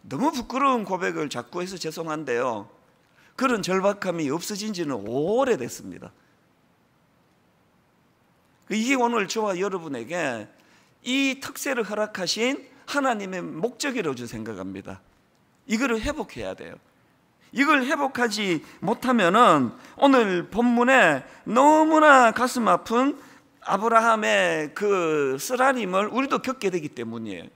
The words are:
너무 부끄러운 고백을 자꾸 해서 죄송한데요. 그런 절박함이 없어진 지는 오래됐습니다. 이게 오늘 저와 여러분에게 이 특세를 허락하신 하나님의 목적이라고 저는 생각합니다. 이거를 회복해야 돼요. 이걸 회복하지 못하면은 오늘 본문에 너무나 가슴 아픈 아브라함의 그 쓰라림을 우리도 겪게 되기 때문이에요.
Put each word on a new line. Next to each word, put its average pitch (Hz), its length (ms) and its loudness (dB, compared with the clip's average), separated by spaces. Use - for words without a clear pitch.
너무 143 220 0
부끄러운 254 540 -2
고백을 175 440 -4
자꾸 127 320 -8
해서 185 160 -10
죄송한데요. 139 920 -4
그런 240 260 0
절박함이 185 680 0
없어진 196 440 -4
지는 156 220 -4
오래됐습니다. 139 1040 -2
이게 226 260 0
오늘 233 320 0
저와 208 320 -2
여러분에게 151 880 -6
이 269 380 -2
특세를 254 420 -6
허락하신 208 840 -4
하나님의 208 560 -4
목적이라고 175 760 -4
저는 120 120 -10
생각합니다. 98 720 -12
이거를 240 340 -2
회복해야 127 520 -8
돼요. 82 220 -16
이걸 277 320 2
회복하지 240 800 -2
못하면은 202 920 4
오늘 208 520 4
본문에 240 760 4
너무나 294 880 6
가슴 240 360 -2
아픈 233 520 2
아브라함의 214 1120 2
그 160 640 0
쓰라림을 240 680 0
우리도 262 320 -2
겪게 247 300 -4
되기 165 200 -6
때문이에요. 113 680 -10